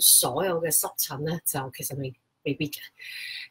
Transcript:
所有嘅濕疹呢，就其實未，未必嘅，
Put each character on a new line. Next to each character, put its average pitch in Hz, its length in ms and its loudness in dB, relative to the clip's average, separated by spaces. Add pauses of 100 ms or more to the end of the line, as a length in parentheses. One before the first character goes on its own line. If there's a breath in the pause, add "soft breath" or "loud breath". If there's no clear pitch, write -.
所 147 460 6
有 175 160 2
嘅 156 120 0
濕 - 220 2
疹 143 280 -4
呢， 160 200 0
就 135 320 -2
其 135 80 -8
實 139 140 -6
未， 131 160 -6 (300)
未 143 100 0
必 147 160 -4
嘅， - 80 -8 (720 loud breath)